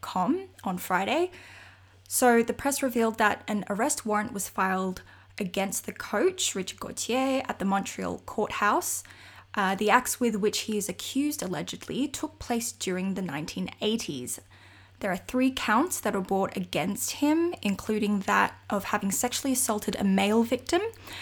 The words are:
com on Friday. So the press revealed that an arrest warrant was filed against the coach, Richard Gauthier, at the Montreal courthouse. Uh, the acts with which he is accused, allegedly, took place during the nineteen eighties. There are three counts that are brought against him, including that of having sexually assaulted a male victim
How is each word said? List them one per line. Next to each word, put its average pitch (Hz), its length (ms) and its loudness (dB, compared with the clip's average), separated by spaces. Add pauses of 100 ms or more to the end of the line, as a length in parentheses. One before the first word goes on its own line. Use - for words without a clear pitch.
com 285 480 -2 (140)
on 185 160 -2
Friday. 214 540 0 (760)
So 233 360 6
the 226 100 -2
press 277 300 -2
revealed 226 360 2
that 208 300 2
an 208 200 -2
arrest 226 380 0
warrant 208 260 0
was 196 180 -6
filed 190 520 0 (360)
against 196 480 -2
the 208 60 -6
coach, - 640 0
Richard 190 240 -6
Gauthier, 262 680 -2
at - 100 -4
the 185 60 -2
Montreal 196 600 -2
courthouse. - 760 0 (520)
Uh, 196 200 2
the 208 160 2
acts - 300 4
with 233 160 2
which 208 240 0
he 214 160 -2
is 202 120 -2
accused, 285 540 -4
allegedly, 180 640 -4
took - 320 -6
place 233 320 -2
during 185 440 -2
the 190 80 -4
nineteen 175 480 -6 (100)
eighties. 151 600 -4 (600)
There 202 100 -2
are 180 60 -2
three 254 340 0
counts 262 480 2
that 202 160 -2
are 196 60 0
brought 190 360 0
against 180 580 -2
him, 330 460 2
including 202 600 0
that 196 340 2 (160)
of 202 140 -2
having 196 260 -2
sexually 247 440 -2
assaulted 208 420 0
a - 80 0
male 202 400 4
victim 269 360 0 (420)